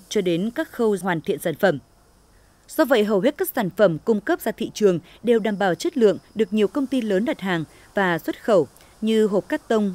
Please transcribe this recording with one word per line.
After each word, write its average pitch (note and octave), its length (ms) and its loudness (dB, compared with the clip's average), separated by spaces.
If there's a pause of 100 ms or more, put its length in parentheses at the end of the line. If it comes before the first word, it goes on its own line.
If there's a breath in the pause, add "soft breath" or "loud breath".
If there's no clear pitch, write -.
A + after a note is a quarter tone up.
cho G#3+ 120 -2
đến F3+ 340 -2
các D#4+ 160 -6
khâu A3 300 0
hoàn F3 200 -2
thiện D#3 180 -4
sản D#3+ 160 -4
phẩm. E3 240 2 (880 soft breath)
Do D4+ 180 0
vậy, A#3 180 4
hầu G3+ 160 0
hết B3+ 180 0
các F#4 180 -4
sản G#3 220 -2
phẩm F3 220 4
cung G#3+ 220 0
cấp E4 200 -2
ra A3+ 100 -6
thị - 220 -8
trường F#3 260 2 (240 loud breath)
đều A3+ 160 4
đảm G3+ 200 -4
bảo F#3 160 0
chất E4 220 -4
lượng, G3+ 200 4 (180 soft breath)
được G#3 180 -2
nhiều G#3 140 2
công C4+ 200 -2
ty B3+ 140 -2
lớn G#3 240 0
đặt C#4 160 -4
hàng F3+ 220 -2 (300 loud breath)
và F3+ 260 0
xuất - 240 -10
khẩu F#3 240 4 (340 loud breath)
như A3 260 2
hộp F#3+ 220 -2
cắt - 180 -6
tông G#3 280 0